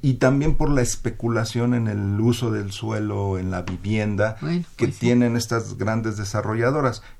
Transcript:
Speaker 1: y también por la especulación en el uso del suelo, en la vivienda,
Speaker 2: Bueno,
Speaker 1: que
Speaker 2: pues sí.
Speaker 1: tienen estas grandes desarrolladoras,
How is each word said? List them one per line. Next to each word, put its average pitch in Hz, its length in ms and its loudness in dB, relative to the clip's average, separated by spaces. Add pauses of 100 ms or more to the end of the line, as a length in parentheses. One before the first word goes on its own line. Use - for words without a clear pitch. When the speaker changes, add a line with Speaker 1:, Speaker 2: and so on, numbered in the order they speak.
Speaker 1:
y 135 120 4
también 139 400 4
por 151 140 4
la 143 120 4
especulación 117 920 0
en 117 140 0
el 101 340 0
uso 117 300 2
del 101 200 -4
suelo, 104 680 -2
en 92 140 -4
la 90 120 -4
vivienda, 104 760 -2
Speaker 2:
Bueno, 170 240 -2 (120)
Speaker 1:
que 135 100 0
Speaker 2:
pues 139 100 -2
sí. - 60 -10
Speaker 1:
tienen 120 340 4
estas 113 420 -4
grandes 110 400 -2
desarrolladoras, 113 840 -2 (180)